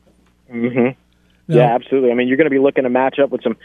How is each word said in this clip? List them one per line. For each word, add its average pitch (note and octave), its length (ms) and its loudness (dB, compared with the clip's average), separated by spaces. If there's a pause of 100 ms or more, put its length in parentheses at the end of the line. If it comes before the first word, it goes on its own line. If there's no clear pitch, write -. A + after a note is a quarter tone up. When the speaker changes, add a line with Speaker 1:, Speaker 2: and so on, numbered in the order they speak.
(520)
Speaker 1:
Mm-hmm. A#2+ 280 -4 (680)
Speaker 2:
Now E3+ 100 0
Speaker 1:
Yeah, B2 180 4
absolutely. B2+ 360 -2
I - 20 0
mean, B2 160 -2
you're C3 80 0
gonna D3+ 120 2
be C3+ 100 0
looking C3+ 240 0
to B2 60 -2
match C3 300 -2
up C#3 100 0
with B2 140 -8
some A2+ 220 -4